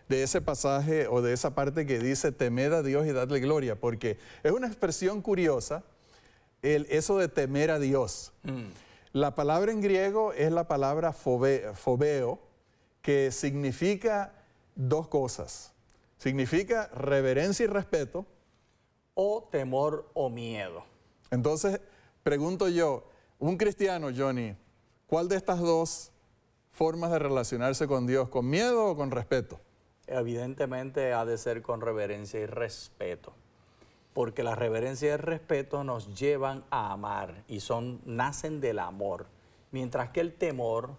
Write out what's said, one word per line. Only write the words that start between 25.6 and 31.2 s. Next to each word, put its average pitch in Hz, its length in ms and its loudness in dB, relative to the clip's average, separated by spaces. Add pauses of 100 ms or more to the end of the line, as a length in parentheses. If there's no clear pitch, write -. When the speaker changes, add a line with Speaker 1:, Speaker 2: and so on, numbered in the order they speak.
Speaker 1:
dos 165 500 0 (600)
formas 170 400 0
de 160 80 4
relacionarse 135 680 0
con 131 180 0
Dios, 127 220 2
con 123 220 -2
miedo 220 380 2
o 165 100 0
con 139 140 -2
respeto? 127 500 -2 (460)
Speaker 2:
Evidentemente 127 1080 -2
ha 113 100 0